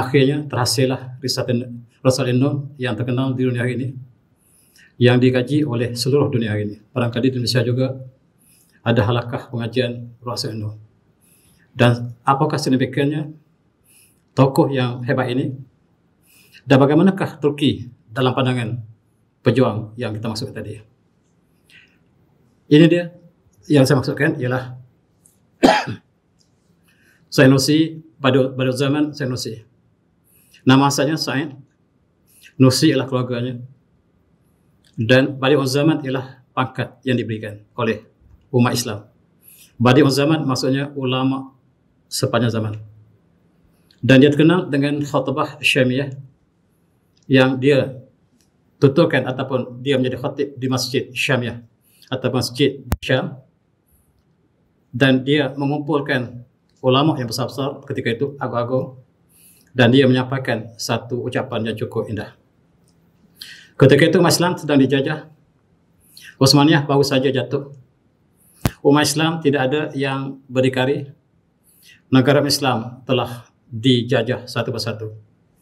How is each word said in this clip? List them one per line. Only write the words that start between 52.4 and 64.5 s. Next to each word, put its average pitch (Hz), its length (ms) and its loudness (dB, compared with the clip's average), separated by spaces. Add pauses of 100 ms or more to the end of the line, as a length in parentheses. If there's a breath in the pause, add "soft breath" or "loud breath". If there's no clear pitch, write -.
Syam. - 400 -4 (1500)
Dan 131 320 2
dia 139 320 0
mengumpulkan 143 880 -4 (400)
ulama 139 320 4
yang 123 100 -6
besar-besar 135 640 -6
ketika - 240 -4
itu, 139 140 -2 (120)
agung-agung. 120 600 -4 (720 soft breath)
Dan 117 180 6
dia 135 140 6
menyampaikan 127 720 -2
satu 120 480 -6
ucapan 117 480 -4
yang 107 80 -8
cukup 113 320 -6
indah. 104 240 -10 (1400 loud breath)
Ketika 143 320 8
itu 175 140 4
umat 165 160 4
Islam 180 180 0